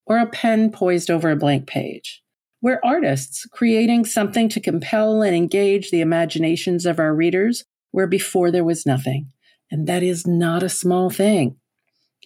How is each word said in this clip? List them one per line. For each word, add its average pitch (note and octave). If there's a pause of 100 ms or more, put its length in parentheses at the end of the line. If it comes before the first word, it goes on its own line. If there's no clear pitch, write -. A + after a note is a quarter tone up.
or A3
a A#3
pen A3
poised F3+
over E3
a D3+
blank C#3
page. - (380)
We're B3
artists A#3+
creating A#3
something A3
to G#3+
compel G#3+
and F#3+
engage G3
the F3
imaginations E3
of E3
our D#3
readers F#3 (280)
where F#3+
before F3+
there F3
was E3
nothing. C3+ (400)
And D#3
that F3
is F3+
not E3+
a F#3
small F3+
thing. F3+ (680)